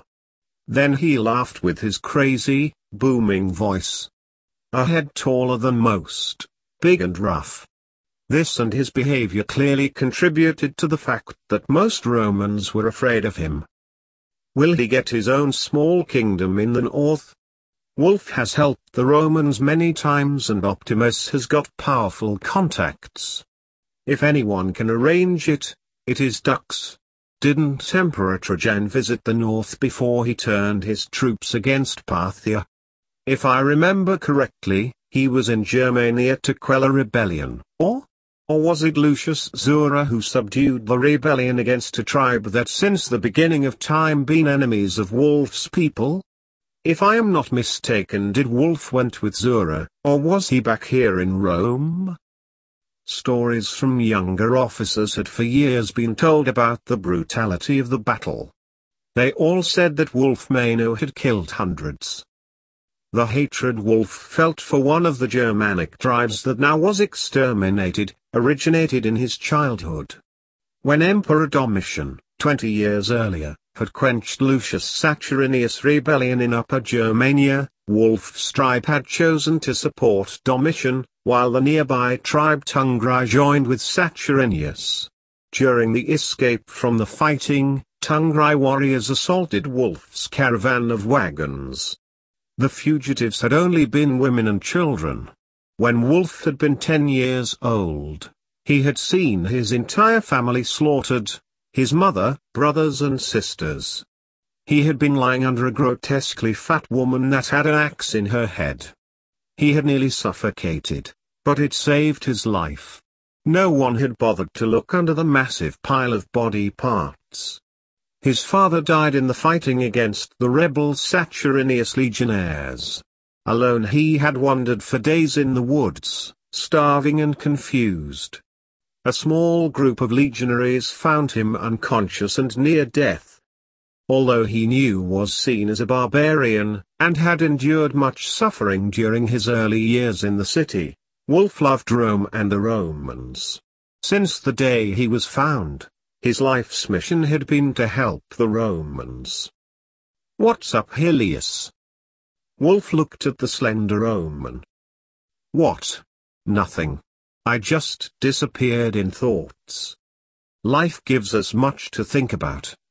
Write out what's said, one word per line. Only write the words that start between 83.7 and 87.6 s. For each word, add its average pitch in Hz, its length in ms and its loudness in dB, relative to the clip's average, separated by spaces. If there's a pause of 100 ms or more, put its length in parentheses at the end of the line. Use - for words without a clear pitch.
Saturinius. 131 1300 -2 (440)
During 120 400 2
the 120 160 0
escape 127 600 -2
from 120 300 0
the 107 80 0
fighting, 139 800 0 (180)